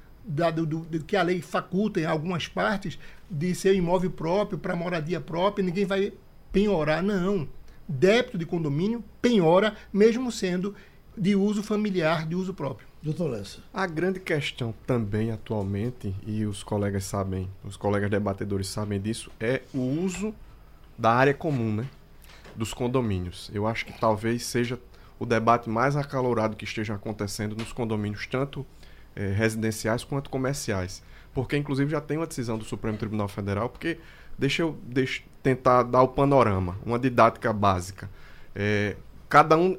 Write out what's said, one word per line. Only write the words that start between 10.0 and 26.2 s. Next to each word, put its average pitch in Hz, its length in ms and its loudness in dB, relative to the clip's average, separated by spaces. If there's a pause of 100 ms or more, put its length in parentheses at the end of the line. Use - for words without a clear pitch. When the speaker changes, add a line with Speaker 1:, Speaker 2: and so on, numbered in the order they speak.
Speaker 1:
sendo 196 440 -2 (400)
de 202 200 2
uso 202 280 2
familiar, 180 640 0
de 165 80 -4
uso 185 180 -2
próprio. 135 340 -8 (140)
Speaker 2:
Doutor 151 280 -2
Lessa. 104 300 -8 (120)
Speaker 3:
A 190 140 -2
grande 180 340 -2
questão 139 540 -2 (140)
também 110 440 0
atualmente, 104 840 -4 (100)
e 107 200 -2
os 101 180 -6
colegas 101 420 -2
sabem, 95 420 -4 (160)
os 101 140 -12
colegas 101 320 0
debatedores 101 580 -2
sabem 104 320 -4
disso, 110 400 -6
é 120 220 0 (100)
o 139 80 -4 (220)
uso 190 320 -4 (640)
da 113 140 4
área 135 220 6
comum, 120 420 0
né, 110 100 -2 (680)
dos 110 180 -6
condomínios. 113 800 -2
Eu 104 140 0
acho 113 180 -2
que - 140 -16
talvez 113 440 2
seja 120 360 -2 (400)
o 120 60 -4
debate 117 420 4
mais 120 280 2
acalorado 123 600 0